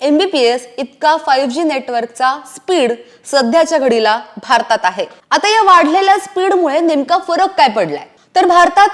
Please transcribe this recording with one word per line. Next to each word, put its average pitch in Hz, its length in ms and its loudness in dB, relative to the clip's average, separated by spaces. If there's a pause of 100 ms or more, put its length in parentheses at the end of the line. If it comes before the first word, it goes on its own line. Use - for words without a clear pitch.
एमबीपीएस 277 680 0 (100)
इतका 302 400 -2
फाईव्ह 277 320 -2
जी 277 140 -4
नेटवर्कचा 254 720 -4 (200)
स्पीड 277 380 -2 (380)
सध्याच्या 285 460 0
घडीला 233 420 0 (240)
भारतात 233 400 0
आहे. 180 220 -4 (260)
आता 302 160 0
या 440 160 2
वाढलेल्या 370 540 4
स्पीडमुळे 359 600 -2
नेमका 330 380 0 (100)
फरक 370 300 -2
काय 285 120 4
पडलाय, 175 360 -4 (300)
तर 381 100 2
भारतात 349 480 4